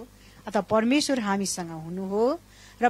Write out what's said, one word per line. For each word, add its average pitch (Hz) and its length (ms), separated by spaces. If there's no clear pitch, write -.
अथवा 214 200
परमेश्वर 254 520
हामीसँग 196 520
हुनु 165 360
हो 202 160
र 240 80